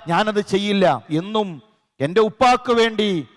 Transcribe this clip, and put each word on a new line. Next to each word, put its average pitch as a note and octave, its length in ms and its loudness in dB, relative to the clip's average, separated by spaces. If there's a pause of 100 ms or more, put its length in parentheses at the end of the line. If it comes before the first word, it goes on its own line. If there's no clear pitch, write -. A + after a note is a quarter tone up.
ഞാനത് G#3 320 0
ചെയ്യില്ല. G3 720 0
എന്നും F#3 520 -4 (380)
എന്റെ E3+ 200 0
ഉപ്പാക്ക് B3 520 2
വേണ്ടി G#3+ 640 0